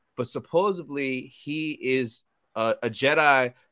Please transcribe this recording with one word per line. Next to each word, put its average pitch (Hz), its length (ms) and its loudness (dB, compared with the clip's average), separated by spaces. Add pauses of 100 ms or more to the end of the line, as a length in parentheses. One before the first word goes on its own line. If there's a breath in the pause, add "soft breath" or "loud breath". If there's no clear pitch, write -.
(160)
but 123 120 -6
supposedly 143 960 -2
he 156 480 -8
is 131 520 -4 (320)
a, 113 280 0
a 120 60 -2
Jedi 135 640 4 (180)